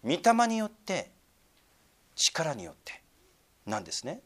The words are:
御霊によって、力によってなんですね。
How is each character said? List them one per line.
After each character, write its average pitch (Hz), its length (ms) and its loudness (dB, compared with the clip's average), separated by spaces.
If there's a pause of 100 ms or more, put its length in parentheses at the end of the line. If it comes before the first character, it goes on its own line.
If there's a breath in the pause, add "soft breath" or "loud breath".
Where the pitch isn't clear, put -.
御 117 80 0 (120)
霊 233 240 6
に 226 100 -2
よ 214 100 -2
っ - 20 -8
て、 - 420 -6 (1040)
力 156 400 0
に 185 80 -8
よ 160 80 -10
っ - 120 -18
て - 180 -16 (680)
な 107 100 -2
ん 98 60 -6
で - 80 -12
す - 140 -8
ね。 165 200 -8